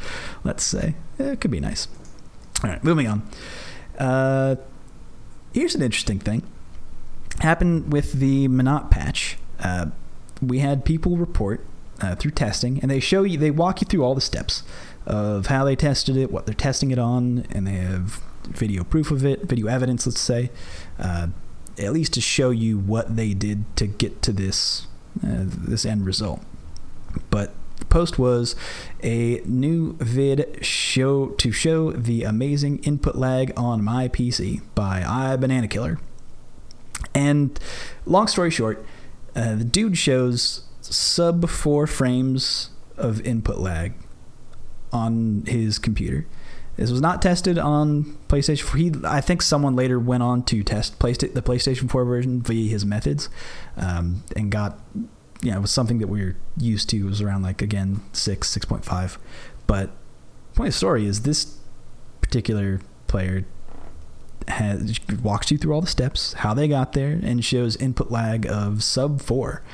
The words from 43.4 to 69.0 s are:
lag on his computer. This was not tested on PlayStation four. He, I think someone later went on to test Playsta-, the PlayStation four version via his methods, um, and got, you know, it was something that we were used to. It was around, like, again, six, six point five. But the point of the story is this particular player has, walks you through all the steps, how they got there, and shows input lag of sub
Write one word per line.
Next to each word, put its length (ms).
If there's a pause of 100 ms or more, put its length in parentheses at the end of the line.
lag 360 (960)
on 540
his 320
computer. 480 (500)
This 140
was 100
not 200
tested 380
on 600 (100)
PlayStation 340
four. 160
He, 140 (120)
I 160
think 220
someone 340
later 220
went 240
on 220
to 180
test 360
Playsta-, 360
the 80
PlayStation 480
four 140
version 360
via 300
his 160
methods, 420 (480)
um, 460 (120)
and 160
got, 300 (640)
you 80
know, 80
it 20
was 100
something 280
that 80
we 180
were 120 (200)
used 340
to. 60
It 80
was 160
around, 220
like, 180
again, 400 (120)
six, 360
six 160
point 200
five. 340 (480)
But 240 (640)
the 40
point 120
of 60
the 40
story 260
is 180
this 360 (640)
particular 580 (280)
player 360 (1040)
has, 500 (240)
walks 280
you 80
through 160
all 80
the 40
steps, 460
how 220
they 120
got 280
there, 280
and 220
shows 320
input 340
lag 360
of 360
sub 380